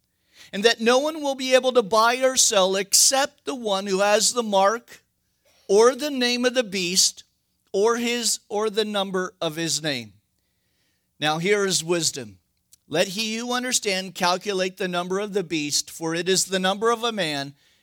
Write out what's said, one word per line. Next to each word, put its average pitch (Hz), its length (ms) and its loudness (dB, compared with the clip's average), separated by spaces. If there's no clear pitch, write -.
and 202 100 -4
that 226 160 4
no 233 200 4
one 311 220 -2
will 277 140 -2
be 262 180 0
able 254 200 4
to 240 100 4
buy 220 400 2
or 262 140 2
sell 190 400 4
except 262 680 2
the 285 120 -6
one 208 320 -4
who 185 120 0
has 208 320 4
the 240 100 -2
mark 208 640 0
or 220 260 6
the 285 160 -6
name 247 360 0
of 247 80 2
the 254 100 2
beast 185 640 -2
or 220 240 2
his, 240 500 -2
or 214 220 -4
the 214 160 -2
number 190 560 -4
of 156 160 -4
his 156 260 -4
name. 120 300 -6
Now 156 200 -2
here 202 260 2
is 165 180 -2
wisdom. 151 540 -4
Let 180 200 0
he 220 260 -6
who 240 160 -6
understand 202 640 -4
calculate 185 640 -2
the 190 100 -4
number 180 320 -4
of 208 140 -6
the 196 100 -2
beast, 151 480 -4
for 165 240 -6
it 175 140 -2
is 185 160 2
the 190 120 -4
number 196 320 0
of 233 140 -2
a 233 80 -2
man, 147 420 -4